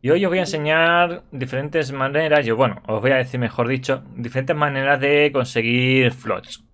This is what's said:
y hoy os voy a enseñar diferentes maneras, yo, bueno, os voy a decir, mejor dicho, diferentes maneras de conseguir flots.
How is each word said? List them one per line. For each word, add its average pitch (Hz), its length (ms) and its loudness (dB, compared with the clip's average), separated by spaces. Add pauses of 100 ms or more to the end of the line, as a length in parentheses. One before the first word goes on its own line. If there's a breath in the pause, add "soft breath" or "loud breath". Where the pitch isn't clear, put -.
y 127 100 -2
hoy 180 140 2
os 185 60 0
voy 185 80 0
a 185 40 -2
enseñar 165 880 0
diferentes 135 580 -4
maneras, 143 560 0
yo, 113 80 2
bueno, 113 320 0
os 110 140 -2
voy 123 100 2
a 131 60 4
decir, 127 240 -2
mejor 117 260 -2
dicho, 131 380 -4 (100)
diferentes 131 400 -4
maneras 139 460 0
de 143 320 2
conseguir 127 800 2
flots. - 600 -8